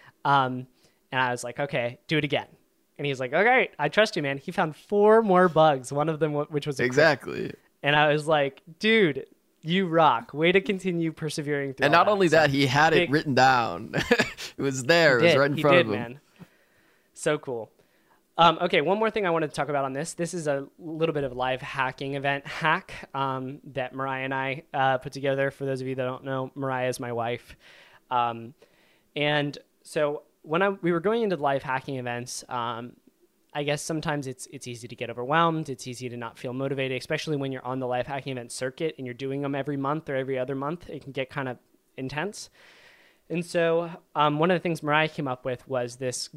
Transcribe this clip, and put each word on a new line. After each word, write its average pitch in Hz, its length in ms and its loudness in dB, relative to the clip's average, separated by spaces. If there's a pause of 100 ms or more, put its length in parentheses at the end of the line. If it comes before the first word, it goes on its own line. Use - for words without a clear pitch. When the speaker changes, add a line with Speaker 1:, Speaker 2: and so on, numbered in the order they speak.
(240)
Speaker 1:
Um, 131 440 2 (440)
and 131 100 2
I 127 100 2
was 123 120 -6
like, 120 160 -8
"Okay, 127 480 -2
do 160 100 0
it 147 60 2
again." 131 240 -2 (500)
And 147 80 -6
he's 135 140 -4
like, 127 140 -6
"Okay, 214 440 4
I 151 120 0
trust 214 260 2
you, 160 80 -2
man." 139 140 -4
He 170 140 -12
found 160 240 -2
four 214 460 4
more 180 280 6
bugs, 147 420 4
one 147 160 0
of 156 120 -2
them 151 120 0
w-, 147 180 -2
which 147 160 -4
was 143 140 -4
a 120 60 2
crit. - 20 4
Speaker 2:
Exactly. 131 640 2 (340)
Speaker 1:
And 143 100 2
I 151 160 6
was 151 160 0
like, 143 340 0 (180)
"Dude, 214 480 4 (340)
you 180 260 0
rock. 156 460 2
Way 175 180 2
to 196 80 4
continue 180 520 -2
persevering 143 640 -6
through - 100 0
Speaker 2:
And 151 100 4
Speaker 1:
all 170 60 8
Speaker 2:
not - 60 4
Speaker 1:
that." 208 40 4
Speaker 2:
only 196 160 4
Speaker 1:
So 151 100 4
Speaker 2:
that, 151 120 6
he 139 160 2
had 147 280 4
it 160 40 6 (100)
Speaker 1:
big 123 60 -4
Speaker 2:
written 147 220 2
down. 120 640 4
<laughs> - 40 0 (540)
It - 40 -6
was 131 240 -2
there. 156 340 6
Speaker 1:
He 165 60 6
Speaker 2:
It - 20 8
was 165 60 6
Speaker 1:
did. 135 60 6
Speaker 2:
right 143 120 4
in 143 60 -2
Speaker 1:
He 156 40 -2
Speaker 2:
front 139 160 6
Speaker 1:
did, 123 100 6
Speaker 2:
of 107 60 -2
him. 117 60 -2
Speaker 1:
man. 120 200 -10 (960)
So 151 240 -2
cool. 117 320 -8 (680)
Um, 165 240 8
okay, 175 200 2
one 175 180 2
more 220 100 2
thing 214 160 -2
I 175 40 2
wanted 165 220 0
to - 20 -18
talk 143 160 -4
about 139 160 0
on 131 80 -4
this. 151 200 -6
This 170 200 -6
is 165 140 -6
a 139 200 -2 (120)
little 160 340 -4
bit 143 100 -4
of 123 100 -6
live 127 280 -2
hacking 135 540 -4
event 139 320 -2
hack, - 640 -2
um, 135 460 -4 (140)
that 127 220 -6
Mariah 131 300 -6
and 135 80 -4
I, 135 300 -4 (100)
uh, 135 240 2
put - 160 -10
together. 135 380 0
For 139 140 -8
those 135 160 -2
of 131 60 -8
you 131 80 -4
that 131 80 -2
don't 131 220 -6
know, 131 300 -4
Mariah 131 340 -2
is 123 100 -4
my 123 140 -8
wife. 120 420 -6 (560)
Um, 117 420 -2 (640)
and 147 420 0 (260)
so 151 400 -2 (180)
when 160 200 -2
I, 202 80 4
we 180 220 -2
were 170 80 2
going 220 240 0
into 185 140 0
live 139 260 0
hacking 131 320 -4
events, 123 540 -8
um, 120 440 -6 (640)
I 151 80 -4
guess 147 180 -4
sometimes 147 460 -4
it's, - 240 -12
it's 135 160 -16
easy 120 220 -12
to 120 80 -16
get 117 120 -8
overwhelmed. 156 600 0
It's 127 180 -10
easy 123 220 -10
to 120 80 -10
not 117 200 -10
feel 127 160 -10
motivated, 131 460 -4
especially 156 380 -4
when 139 160 -4
you're 131 120 -10
on 131 140 -4
the 127 80 -4
life 123 180 -2
hacking 139 280 -8
event 120 180 -12
circuit 131 460 -6
and 131 100 -10
you're 123 60 -8
doing 135 280 -6
them 139 140 -2
every 139 220 -4
month 147 320 -4
or 139 80 -2
every 131 200 -2
other 131 180 -4
month. 143 340 -8
It 147 140 -12
can 135 100 -16
get 131 160 -6
kind 135 180 -4
of 123 100 -8 (400)
intense. 143 520 -8 (800)
And 170 140 -2
so, 170 460 0 (240)
um, 147 240 4
one 170 140 4
of 180 40 4
the 160 40 0
things 165 240 -4
Mariah 151 240 2
came 147 200 -6
up 127 180 -6
with 127 220 -6
was 123 280 -4
this 127 420 -6